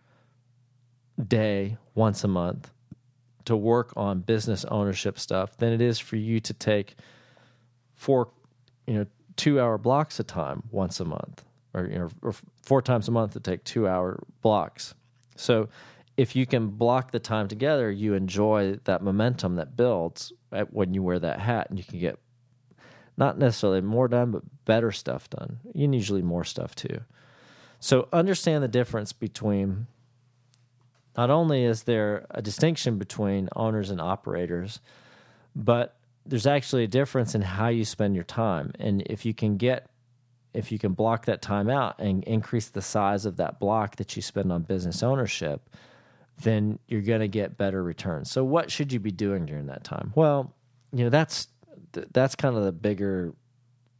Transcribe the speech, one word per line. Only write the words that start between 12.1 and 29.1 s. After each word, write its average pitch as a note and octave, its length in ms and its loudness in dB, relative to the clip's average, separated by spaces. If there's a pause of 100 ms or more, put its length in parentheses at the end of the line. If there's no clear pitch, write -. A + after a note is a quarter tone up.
or - 80 -4
f-, - 140 -8 (180)
four C3+ 200 4
times A#2+ 260 2
a A#2 40 -2
month A2+ 200 2
to - 80 -12
take F2+ 240 -4
two-hour F#2 580 0 (200)
blocks. G#2 520 0 (420)
So A2+ 340 2 (480)
if C3 180 0
you C3 100 2
can A#2 220 0
block A#2 440 2
the A#2+ 80 -2
time G#2+ 280 -2
together, A#2+ 420 0
you G2+ 240 0
enjoy G2 720 2
that F2+ 180 0
momentum G2+ 540 0
that D#2+ 220 -6
builds G#2+ 560 0 (180)
at, G#2 220 -4
when F#2+ 200 0
you F#2+ 80 0
wear F2+ 180 0
that D#2+ 200 -2
hat, A2+ 300 -2
and G2 100 -6
you - 60 -12
can - 140 -10
get F2 200 -4 (1000)
not C3+ 220 2
necessarily G#2 420 4
more A#2 280 0
done, A#2+ 220 2
but - 120 -4 (220)
better A2+ 260 4
stuff - 380 -8
done, - 300 -10 (140)
and C#3+ 220 2
usually G2 260 0
more F2 220 0
stuff - 320 -8
too. - 240 -8 (800)
So - 320 4
understand E3+ 520 2
the B2+ 40 0
difference A2+ 460 -2